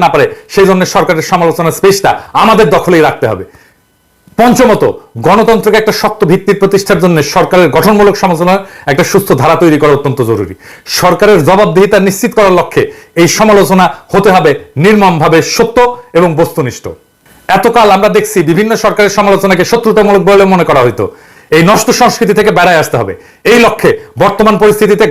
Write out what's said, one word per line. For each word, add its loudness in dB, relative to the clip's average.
না 2
পারে, 2
সেই 2
জন্য 0
সরকারের -2
সমালোচনার -2
স্পেসটা 0
আমাদের 2
দখলেই 2
রাখতে -4
হবে। -8
পঞ্চমত, 2
গণতন্ত্রকে 0
একটা -2
শক্ত -4
ভিত্তির 0
প্রতিষ্ঠার -2
জন্য 0
সরকারের 2
গঠনমূলক 2
সমালোচনার -2
একটা -2
সুস্থ -2
ধারা 2
তৈরি 2
করা 2
অত্যন্ত -4
জরুরি। -4
সরকারের 2
জবাবদিহিতা 2
নিশ্চিত -4
করার 2
লক্ষ্যে -2
এই 4
সমালোচনা 2
হতে 2
হবে 2
নির্মমভাবে 2
সত্য -2
এবং 2
বস্তুনিষ্ঠ। -6
এতকাল 2
আমরা 0
দেখছি -2
বিভিন্ন 0
সরকারের 0
সমালোচনাকে 0
শত্রুতামূলক 2
বলে 4
মনে 0
করা 2
হতো। -2
এই 2
নষ্ট 0
সংস্কৃতি 0
থেকে 0
বেরায় 2
আসতে -6
হবে। -6
এই 4
লক্ষ্যে 0
বর্তমান 0
পরিস্থিতিতে 2